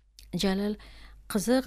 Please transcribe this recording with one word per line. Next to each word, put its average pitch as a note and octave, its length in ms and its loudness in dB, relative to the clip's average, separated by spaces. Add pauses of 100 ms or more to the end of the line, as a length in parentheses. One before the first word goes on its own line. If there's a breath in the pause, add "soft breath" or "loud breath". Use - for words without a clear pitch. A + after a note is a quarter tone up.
(420)
Jalil G3+ 320 2 (540 soft breath)
qiziq A#3 380 2